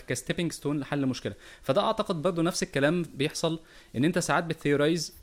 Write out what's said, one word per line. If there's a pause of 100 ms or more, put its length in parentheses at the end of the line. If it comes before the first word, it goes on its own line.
كستيبنج
ستون
لحل
مشكلة. (280)
فده
أعتقد
برضو
نفس
الكلام (120)
بيحصل، (360)
إن
أنت
ساعات
بتثيورايز،